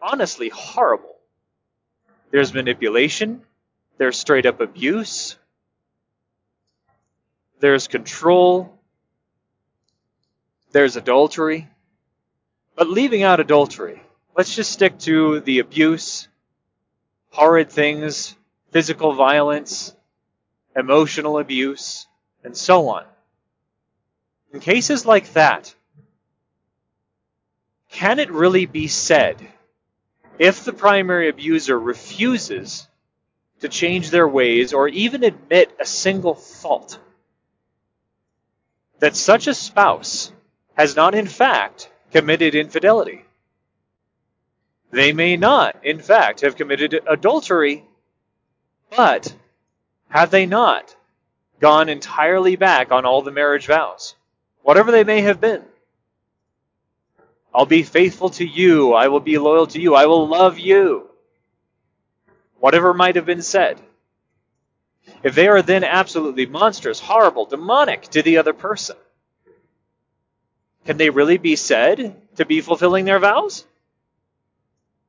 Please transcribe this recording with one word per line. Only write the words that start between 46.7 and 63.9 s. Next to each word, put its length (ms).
adultery, 800
but 400
have 200
they 140
not 500
gone 300
entirely 680
back 360
on 140
all 160
the 80
marriage 360
vows, 480
whatever 300
they 120
may 180
have 180
been? 240
"I'll 120
be 160
faithful 480
to 160
you. 480
I 140
will 120
be 160
loyal 300
to 140
you. 140
I 120
will 200
love 320
you." 520
Whatever 340
might 220
have 100
been 160
said. 380